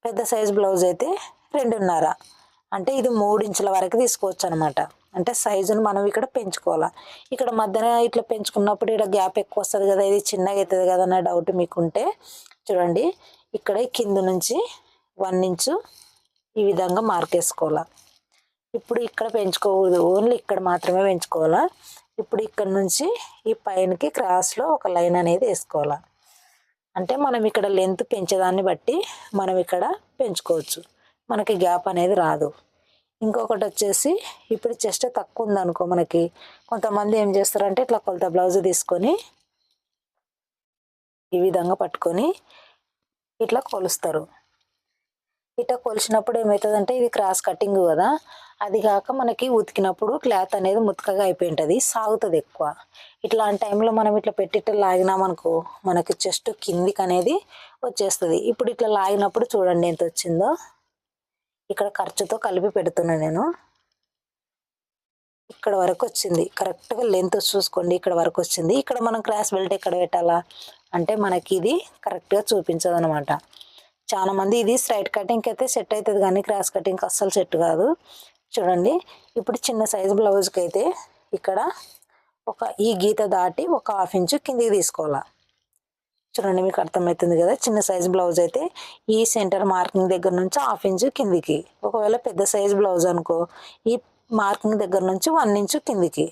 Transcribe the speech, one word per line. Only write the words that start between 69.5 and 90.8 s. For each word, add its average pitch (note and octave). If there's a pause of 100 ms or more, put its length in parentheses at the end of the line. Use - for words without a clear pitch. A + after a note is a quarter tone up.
బెల్ట్ F#3+
ఎక్కడ F3+ (100)
పెట్టాలా E3+ (580)
అంటే F3 (120)
మనకి F#3
ఇది A3 (320)
కరెక్ట్గా G3 (100)
చూపించదు F3
అనమాట. D#3 (800)
చాలా F#3+
మంది G3
ఇది G#3+
స్ట్రైట్ G3+
కటింగ్కి A3
అయితే B3+
సెట్ A3
అవుతుంది G#3
కానీ F#3+
క్రాస్ G3+
కటింగ్కి F#3
అస్సలు G3
సెట్ F3+
కాదు. E3 (680)
చూడండి, F#3 (460)
ఇప్పుడు A#3 (100)
చిన్న A3+ (120)
సైజు G3
బ్లౌజ్కి G3
అయితే F#3+ (540)
ఇక్కడ F#3+ (920)
ఒక A3 (160)
ఈ A3+ (120)
గీత G#3 (120)
దాటి F3+ (140)
ఒక A3
హాఫ్ F#3
ఇంచు F#3
కిందికి A#3+
తీసుకోవాలా. D3+ (1120)
చూడండి, F#3+
మీకు F#3+
అర్థమవుతుంది F3
కదా, F#3 (120)
చిన్న G#3+ (100)
సైజు F#3
బ్లౌజ్ F3
అయితే B3+ (540)
ఈ - (140)
సెంటర్ G3
మార్కింగ్ F#3
దగ్గర F3+
నుంచి F#3+
హాఫ్ G#3+